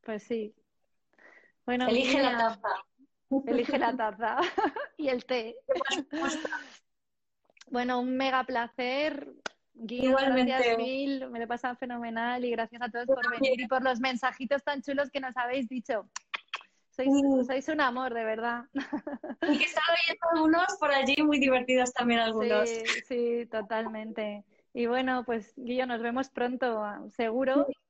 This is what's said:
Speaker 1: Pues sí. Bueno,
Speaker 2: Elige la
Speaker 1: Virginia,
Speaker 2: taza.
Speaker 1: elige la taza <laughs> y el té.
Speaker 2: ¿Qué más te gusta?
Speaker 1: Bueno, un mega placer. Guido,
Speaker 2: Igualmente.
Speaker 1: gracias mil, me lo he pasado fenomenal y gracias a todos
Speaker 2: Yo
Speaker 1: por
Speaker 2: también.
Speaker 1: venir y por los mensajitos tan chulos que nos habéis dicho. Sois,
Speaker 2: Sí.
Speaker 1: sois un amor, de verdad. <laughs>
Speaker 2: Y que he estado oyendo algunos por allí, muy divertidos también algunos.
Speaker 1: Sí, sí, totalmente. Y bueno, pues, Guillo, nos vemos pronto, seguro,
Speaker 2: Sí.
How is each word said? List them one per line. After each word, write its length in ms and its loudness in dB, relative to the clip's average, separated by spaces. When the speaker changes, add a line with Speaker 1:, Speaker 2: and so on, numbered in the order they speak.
Speaker 1:
Pues 220 -8
sí. 300 -6
Bueno, 220 0
Speaker 2:
Elige 340 2
la 80 4
Speaker 1:
Virginia, 320 0
Speaker 2:
taza. 880 -4
Speaker 1:
elige 280 2
la 180 2
taza 400 -2
<laughs> 600 -2
y 120 -2
el 160 -2
té. 300 -4
Speaker 2:
¿Qué 120 2
más 280 -2
te 120 -6
gusta? 300 -2
Speaker 1:
Bueno, 280 0
un 160 -2
mega 300 0
placer. 880 -2
Guido, 340 -4
Speaker 2:
Igualmente. 420 4
Speaker 1:
gracias 240 4
mil, 540 -2
me 80 -8
lo 60 -4
he 40 -16
pasado 260 -4
fenomenal 680 -4
y 60 0
gracias 300 -4
a 80 -4
todos 180 -6
Speaker 2:
Yo 80 4
Speaker 1:
por 80 -4
Speaker 2:
también. 180 -2
Speaker 1:
venir 200 2
y 60 -4
por 160 2
los 160 2
mensajitos 640 0
tan 180 -2
chulos 300 -2
que 80 -4
nos 160 -8
habéis 320 -2
dicho. 400 -4
Sois, 200 0
Speaker 2:
Sí. 340 4
Speaker 1:
sois 220 -4
un 140 0
amor, 320 0
de 100 -4
verdad. 500 -4
<laughs> 680 -8
Speaker 2:
Y 160 4
que 60 2
he 40 2
estado 200 0
oyendo 280 -2
algunos 460 4
por 140 4
allí, 300 4
muy 160 4
divertidos 520 4
también 300 2
algunos. 480 2
Speaker 1:
Sí, 140 -4
sí, 440 0
totalmente. 920 -6
Y 120 0
bueno, 400 0
pues, 320 -4
Guillo, 300 -2
nos 140 -4
vemos 280 -2
pronto, 520 -2
seguro, 500 2
Speaker 2:
Sí. 60 -4